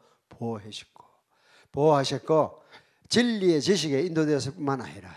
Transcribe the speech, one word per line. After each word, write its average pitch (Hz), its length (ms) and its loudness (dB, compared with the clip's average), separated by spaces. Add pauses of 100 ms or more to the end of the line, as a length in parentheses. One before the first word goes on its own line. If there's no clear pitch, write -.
(280)
보호해주고, 110 760 -12 (680)
보호하셨고 143 880 0 (460)
진리의 196 540 2
지식에 151 400 0
인도되었을 151 520 -2
뿐만 139 260 -4
아니라 90 360 -16